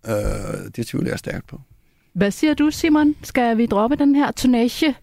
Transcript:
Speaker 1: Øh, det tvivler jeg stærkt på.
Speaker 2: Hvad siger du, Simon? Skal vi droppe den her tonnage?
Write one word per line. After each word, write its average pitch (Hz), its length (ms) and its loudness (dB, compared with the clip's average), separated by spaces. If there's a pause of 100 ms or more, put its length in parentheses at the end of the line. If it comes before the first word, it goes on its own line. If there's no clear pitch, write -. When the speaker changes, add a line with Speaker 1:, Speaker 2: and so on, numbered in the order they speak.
Speaker 1:
Øh, 113 60 -2 (600)
det 117 100 -6
tvivler - 240 -4
jeg - 80 -6
stærkt - 280 -10
på. - 140 -18 (540)
Speaker 2:
Hvad 202 160 0
siger 302 240 0
du, 294 160 2
Simon? 302 520 2
Skal 233 360 0
vi 233 80 2
droppe 226 300 0
den 285 180 4
her 285 160 2
tonnage? 247 720 0